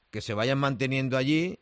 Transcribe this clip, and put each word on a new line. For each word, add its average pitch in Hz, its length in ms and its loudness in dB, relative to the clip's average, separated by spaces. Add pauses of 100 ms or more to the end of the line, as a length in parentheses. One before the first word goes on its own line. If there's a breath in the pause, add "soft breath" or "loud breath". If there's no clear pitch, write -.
(120)
que 107 80 -6
se 113 140 -6
vayan 127 240 2
manteniendo 135 580 0
allí 156 460 0